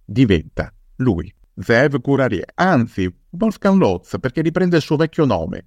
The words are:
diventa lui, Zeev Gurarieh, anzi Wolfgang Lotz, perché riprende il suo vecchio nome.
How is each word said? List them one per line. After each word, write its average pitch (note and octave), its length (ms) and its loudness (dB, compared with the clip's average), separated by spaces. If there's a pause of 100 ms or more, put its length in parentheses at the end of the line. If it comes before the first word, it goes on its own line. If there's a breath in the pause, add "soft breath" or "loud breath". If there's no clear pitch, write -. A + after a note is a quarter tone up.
diventa G#2 720 0 (240)
lui, A2 380 -2 (200)
Zeev C3 460 0
Gurarieh, B2+ 540 -2
anzi A2+ 580 0 (180)
Wolfgang G3 480 0
Lotz, G2 400 0
perché B2+ 220 -4
riprende F3 360 0
il D3+ 60 2
suo D#3 140 0
vecchio D#3+ 300 0
nome. F2+ 400 -4